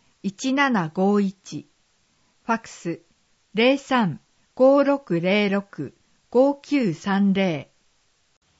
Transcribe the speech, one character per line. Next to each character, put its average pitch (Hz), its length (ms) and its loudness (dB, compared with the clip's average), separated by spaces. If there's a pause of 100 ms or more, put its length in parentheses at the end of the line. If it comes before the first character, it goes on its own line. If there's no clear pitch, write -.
(220)
一 254 320 -6
七 247 360 0
五 202 300 0
一。 - 480 -6 (800)
フ 233 60 -2
ァ 226 40 0
ッ 220 40 -4
ク - 100 -20
ス、 - 320 -12 (520)
零 254 240 2
三、 240 420 -2 (360)
五 277 280 6
六 277 360 -2
零 196 300 0
六、 190 440 -6 (380)
五 277 300 2
九 247 320 -2
三 196 400 0
零。 185 340 -2 (920)